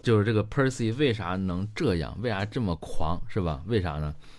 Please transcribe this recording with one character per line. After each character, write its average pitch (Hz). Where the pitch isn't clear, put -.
就 113
是 101
这 117
个 107
Percy 120
为 135
啥 92
能 95
这 123
样， 71
为 123
啥 101
这 110
么 95
狂， -
是 -
吧？ 78
为 110
啥 87
呢？ 76